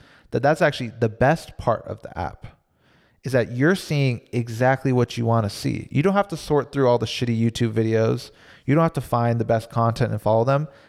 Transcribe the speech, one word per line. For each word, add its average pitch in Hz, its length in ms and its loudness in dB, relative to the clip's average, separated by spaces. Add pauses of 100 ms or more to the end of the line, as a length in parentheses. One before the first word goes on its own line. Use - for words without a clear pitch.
(300)
that 120 120 -2
that's 151 200 2
actually 131 380 -2
the 117 80 2
best 131 500 0
part - 280 -2
of 101 160 -12
the - 160 -16
app, - 280 -10 (760)
is 123 80 -6
that 120 200 2
you're 143 220 2
seeing 139 460 -2 (120)
exactly 123 600 0
what 123 240 0
you 117 100 -4
wanna 113 240 2
see. - 400 -6
You 139 120 0
don't 190 120 2
have 202 140 2
to 160 80 -8
sort 143 360 -2
through 135 160 2
all 120 100 4
the 117 80 -2
shitty 117 320 -2
YouTube 113 340 0
videos. 113 580 0 (360)
You 135 80 2
don't 165 80 4
have 165 120 0
to 135 60 -4
find 117 400 0
the 110 40 0
best 113 260 -2
content 117 420 0
and 107 100 -6
follow 113 220 2
them. 139 240 0 (200)